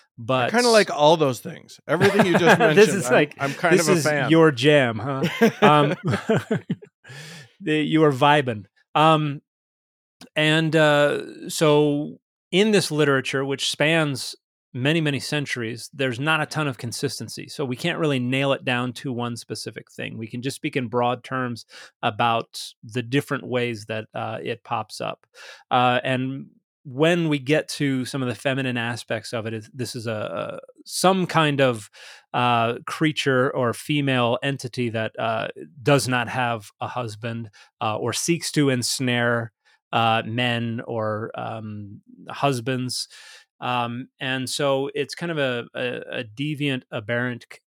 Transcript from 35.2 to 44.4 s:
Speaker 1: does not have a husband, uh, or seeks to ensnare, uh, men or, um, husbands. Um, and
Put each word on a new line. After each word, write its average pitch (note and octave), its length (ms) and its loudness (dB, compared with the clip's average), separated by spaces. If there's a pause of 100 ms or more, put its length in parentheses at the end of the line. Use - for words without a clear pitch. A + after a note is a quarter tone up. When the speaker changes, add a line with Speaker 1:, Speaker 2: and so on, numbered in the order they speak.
Speaker 1:
does C3+ 280 4
not B2 180 0
have A#2 420 -4 (120)
a B2 60 -8
husband, A#2 600 -10 (300)
uh, A2 180 -2
or - 140 -2
seeks - 400 -2
to C#3+ 180 2
ensnare, A#2+ 840 0 (400)
uh, A2+ 320 2
men A#2 600 -4
or, A2 500 -4
um, A2 640 -10 (280)
husbands. B2+ 800 -4 (540)
Um, B2 480 -4 (100)
and C3 300 -4